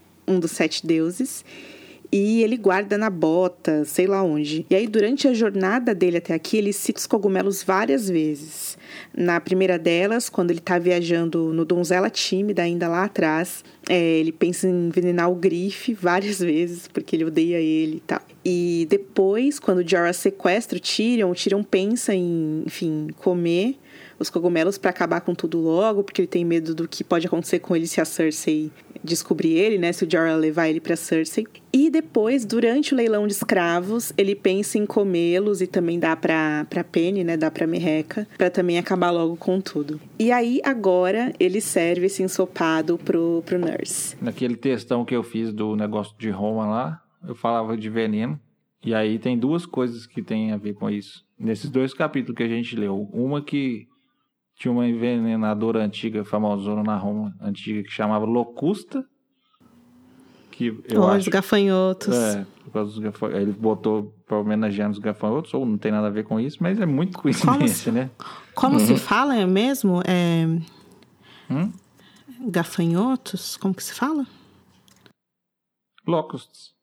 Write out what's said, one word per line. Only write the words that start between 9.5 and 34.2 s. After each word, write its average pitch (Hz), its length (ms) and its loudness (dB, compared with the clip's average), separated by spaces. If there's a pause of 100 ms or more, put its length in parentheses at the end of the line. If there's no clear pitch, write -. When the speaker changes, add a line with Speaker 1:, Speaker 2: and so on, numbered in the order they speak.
Speaker 1:
delas, 180 500 0
quando 175 220 0
ele 170 80 0
tá 175 180 0
viajando 170 760 0
no 165 100 2
Donzela 180 460 2
Tímida, 196 540 -2
ainda 170 260 0
lá 175 160 0
atrás, 165 580 -2 (260)
é, 170 300 4
ele 160 140 0
pensa 175 340 0
em 175 200 2
envenenar 175 440 2
o 180 40 0
Grife 180 580 -2
várias 190 460 0
vezes, 170 500 0
porque - 260 -4
ele 160 100 2
odeia 165 360 0
ele 156 360 0
e 170 40 -12
tal. - 180 -4 (240)
E 175 460 0
depois, 202 680 2
quando 185 200 2
o 180 100 0
Jorah 170 260 4
sequestra 190 640 0
o 175 40 -6
Tyrion, 220 500 2
o 175 40 -2
Tyrion 202 280 0
pensa 208 500 0
em, 165 520 -2
enfim, 156 420 -4 (120)
comer 180 580 0 (420)
os - 100 -4
cogumelos 175 480 0
pra 180 140 0
acabar 170 300 -2
com 175 120 -2
tudo 170 260 -4
logo, 196 440 2
porque - 180 -4
ele 175 60 0
tem 175 180 -2
medo 165 300 0
do 165 120 -4
que - 160 -10
pode 170 220 0
acontecer 175 320 -2
com - 180 0
ele 165 120 0
se - 120 -2
a 160 60 2
Cersei 156 640 -2 (340)
descobrir 160 500 0
ele, 202 260 2
né, 170 120 0
se 170 140 -2
o 160 60 -2
Jorah 165 240 2
levar 160 340 2
ele 160 100 0
pra 165 160 -2
Cersei. 165 520 -2 (260)
E 285 160 6
depois, 262 560 0
durante 233 480 2
o 262 40 2
leilão 220 280 2
de 208 80 -2
escravos, 185 840 0
ele 202 200 2